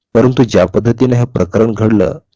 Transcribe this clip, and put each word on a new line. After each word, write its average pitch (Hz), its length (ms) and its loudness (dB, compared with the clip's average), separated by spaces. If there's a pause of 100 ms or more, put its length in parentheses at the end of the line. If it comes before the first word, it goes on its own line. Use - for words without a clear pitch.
(140)
परंतु 127 300 2
ज्या 104 220 2
पद्धतीने 117 500 -2
हे 120 100 0
प्रकरण 110 460 -2
घडलं, 107 460 0 (180)